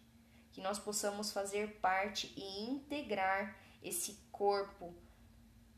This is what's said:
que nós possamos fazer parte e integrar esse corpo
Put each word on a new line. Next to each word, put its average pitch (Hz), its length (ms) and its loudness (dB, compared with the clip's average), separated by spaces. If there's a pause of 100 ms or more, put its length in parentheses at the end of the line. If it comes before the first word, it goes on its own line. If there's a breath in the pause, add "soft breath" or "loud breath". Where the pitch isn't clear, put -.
(520 loud breath)
que - 80 -14
nós 196 180 0
possamos 208 540 -2
fazer 208 480 -2
parte 190 560 2
e 196 340 -6
integrar 208 880 0 (240 loud breath)
esse - 360 -4 (120)
corpo 202 640 2 (840 loud breath)